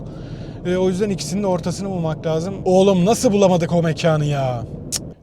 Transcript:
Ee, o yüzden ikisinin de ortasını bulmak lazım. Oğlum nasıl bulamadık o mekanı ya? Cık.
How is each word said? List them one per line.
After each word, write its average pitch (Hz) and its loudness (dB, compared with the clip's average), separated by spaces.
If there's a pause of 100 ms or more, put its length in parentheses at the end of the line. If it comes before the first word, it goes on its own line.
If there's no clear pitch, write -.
(680)
Ee, 180 0
o 185 2
yüzden 190 0
ikisinin 175 -4
de 208 0
ortasını 180 -2
bulmak 165 -4
lazım. 165 -2 (100)
Oğlum 185 4
nasıl 226 2
bulamadık 185 4
o 170 2
mekanı 156 2
ya? 135 -2 (260)
Cık. - -4 (200)